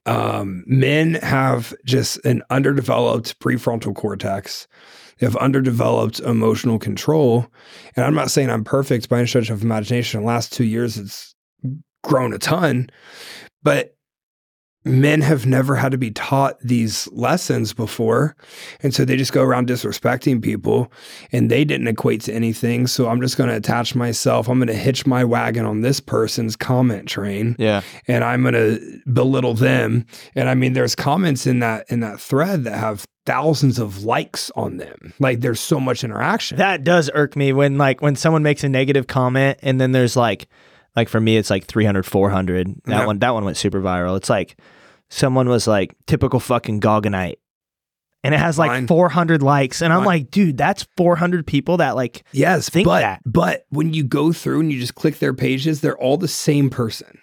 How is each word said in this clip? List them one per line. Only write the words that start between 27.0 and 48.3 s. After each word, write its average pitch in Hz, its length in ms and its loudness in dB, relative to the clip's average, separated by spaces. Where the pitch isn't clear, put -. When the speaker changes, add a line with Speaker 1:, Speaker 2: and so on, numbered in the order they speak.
Speaker 1:
train. 104 500 -4
Speaker 2:
Yeah. 107 220 2
Speaker 1:
And 120 160 2
I'm 123 200 0
gonna 113 340 2
belittle 127 440 2
them. 120 500 2
And 127 120 0
I 127 80 2
mean, 127 160 2
there's 127 240 0
comments 151 500 0
in 127 140 2
that, 113 320 -2
in 120 100 -2
that 107 200 -8
thread 156 420 0
that 104 140 -8
have 107 280 -4
thousands 135 540 2
of 101 260 -6
likes 131 500 -4
on - 220 -6
them. 87 420 -16
Like, 131 220 2
there's 120 180 -2
so 143 220 0
much 127 240 -2
interaction. 131 540 -2
Speaker 2:
That 180 260 0
does 170 280 4
irk 147 220 0
me 139 160 2
when, 139 260 2
like, 135 240 2
when 143 140 2
someone 160 260 2
makes 147 220 0
a 143 60 2
negative 135 380 2
comment 131 540 0
and 131 200 2
then 131 100 2
there's, 127 240 2
like, 117 320 0
like, 117 140 2
for 113 100 0
me, 110 160 4
it's, 107 140 2
like, 98 160 0
three 110 180 0
hundred, 98 220 2
four 98 240 2
hundred. 92 400 0
That 107 140 0
Speaker 1:
Yeah. 110 60 0
Speaker 2:
one, 104 140 -2
that 120 140 2
one 110 100 -2
went 98 140 -4
super 98 240 -2
viral. 92 340 0
It's - 140 -4
like, 101 260 0
someone 131 380 2
was 120 200 2
like, 101 260 2
"Typical 135 320 0
fucking 117 420 -2
Goggonite." 101 540 0
And 139 100 2